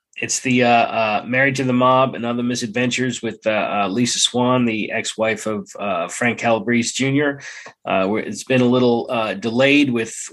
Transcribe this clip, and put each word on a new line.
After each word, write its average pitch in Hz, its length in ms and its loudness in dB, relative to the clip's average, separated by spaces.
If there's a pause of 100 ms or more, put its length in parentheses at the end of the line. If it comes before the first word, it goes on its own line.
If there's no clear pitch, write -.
(180)
it's - 240 -4
the, 123 220 2
uh, 120 60 4
uh, 113 560 2
"Married 131 300 0
to 139 80 -2
the 131 80 0
Mob 127 440 4
and 117 100 -6
Other 120 180 -2
Misadventures" 120 800 -2
with, 113 260 -6
uh, 110 40 4 (340)
uh, - 20 -2
Lisa 120 320 0
Swan, 123 460 2
the 110 260 -2
ex-wife 110 540 -2
of, 107 240 -4 (100)
uh, 87 300 -4
Frank 117 280 -2
Calabrese 117 560 0
Junior. 139 460 0 (460)
Uh, 95 240 0
we're, 107 100 -2
it's - 240 -8
been 131 180 2
a 123 40 4
little, 120 440 4
uh, 110 260 -2
delayed 135 540 4
with, 113 440 -4